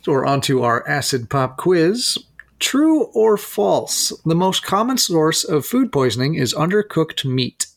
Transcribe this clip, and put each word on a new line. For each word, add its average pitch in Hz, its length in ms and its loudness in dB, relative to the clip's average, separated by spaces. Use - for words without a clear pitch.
So - 80 -2
we're 135 140 2
on 139 160 0
to 131 220 0
our 120 220 0
acid 135 440 -4
pop 131 260 -2
quiz. 185 600 0
True 302 540 2
or 220 240 4
false? - 760 -2
The 160 100 2
most 185 260 0
common 233 360 0
source 160 480 0
of 147 200 -2
food 247 280 0
poisoning 127 420 0
is 131 180 0
undercooked 170 720 -2
meat. 127 540 -4